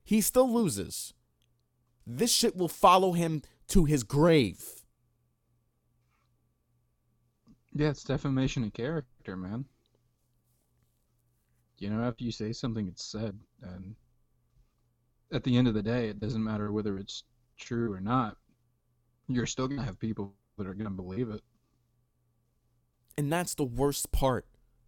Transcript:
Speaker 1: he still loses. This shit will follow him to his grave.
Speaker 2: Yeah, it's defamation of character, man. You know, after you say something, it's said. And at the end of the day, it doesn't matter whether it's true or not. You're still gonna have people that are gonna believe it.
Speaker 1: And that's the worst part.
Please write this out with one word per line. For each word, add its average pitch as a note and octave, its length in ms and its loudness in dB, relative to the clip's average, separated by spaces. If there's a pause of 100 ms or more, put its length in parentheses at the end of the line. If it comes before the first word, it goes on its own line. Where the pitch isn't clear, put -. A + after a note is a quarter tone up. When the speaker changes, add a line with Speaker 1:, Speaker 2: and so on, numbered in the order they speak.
Speaker 1:
he G#3+ 180 4
still B3+ 300 4
loses. E3 640 -2 (920)
This B2 260 0
shit - 240 2
will F3+ 140 0
follow F#3 440 6
him E3 280 0 (280)
to F3+ 160 8
his C#3+ 180 2
grave. C#3+ 840 4 (3000)
Speaker 2:
Yeah, D3+ 160 2
it's - 140 -4
defamation C3 600 0
of G#2 100 -6
character, C3 640 -8
man. G2+ 300 -8 (2250)
You G2+ 100 -8
know, A2 140 -2
after B2 200 -6
you A#2 80 -4
say A2 220 -6
something, A2+ 340 -4
it's - 160 -12
said. G#2+ 360 -8 (220)
And F#2+ 340 -14 (1400)
at B2+ 120 -4
the B2 140 2
end B2+ 100 6
of A2+ 60 2
the G#2+ 80 0
day, A2+ 280 -2
it G#2 100 -10
doesn't A2 240 -4
matter G#2 280 -4
whether G#2 280 -4
it's - 240 -12 (340)
true A#2 340 -4
or F#2+ 80 -8
not. A2+ 380 -2 (880)
You're B2 200 -2
still C3 200 -4
gonna C#3 160 -6
have F#2 160 -8
people G#2 360 -6 (220)
that G2 100 -8
are F#2 80 -10
gonna G#2 160 -8
believe F#2+ 380 -6
it. G#2 120 -12 (1800)
Speaker 1:
And D3 160 -2
that's F3 220 -2
the D3 80 -2
worst C3+ 480 -2
part. B2+ 340 2 (420)